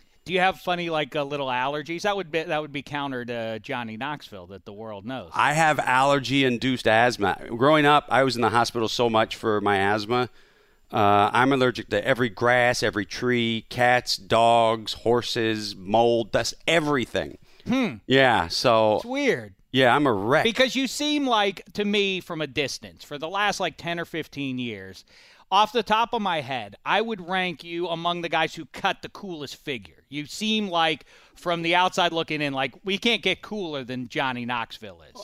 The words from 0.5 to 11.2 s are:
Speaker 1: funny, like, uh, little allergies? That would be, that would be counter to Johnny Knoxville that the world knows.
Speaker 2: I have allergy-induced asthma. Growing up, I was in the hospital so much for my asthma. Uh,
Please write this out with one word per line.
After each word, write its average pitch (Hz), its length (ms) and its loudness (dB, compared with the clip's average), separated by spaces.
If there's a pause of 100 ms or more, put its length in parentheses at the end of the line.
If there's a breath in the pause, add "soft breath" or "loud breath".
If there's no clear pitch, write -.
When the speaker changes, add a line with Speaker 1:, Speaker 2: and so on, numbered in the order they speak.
Speaker 1:
funny, 175 300 -4
like, 151 260 -4
uh, 143 80 -2
little 139 220 -6
allergies? 143 560 -4
That 202 120 0
would 180 160 -6
be, 160 120 -2
that 156 180 -4
would 151 100 -8
be 139 120 -8
counter 139 420 -6
to 113 360 -6
Johnny 117 360 -8
Knoxville 110 520 -10
that 95 180 -18
the 104 80 -14
world 104 320 -14
knows. 117 280 -10
Speaker 2:
I 131 200 2
have 156 240 4
allergy-induced 131 1080 2
asthma. 107 520 4 (180)
Growing 147 300 4
up, 147 240 6
I 127 140 4
was 120 120 0
in 120 60 -2
the 110 80 2
hospital 113 380 0
so 120 200 2
much 110 280 0
for 107 260 0
my 101 160 2
asthma. 107 500 0 (640 soft breath)
Uh, 104 400 4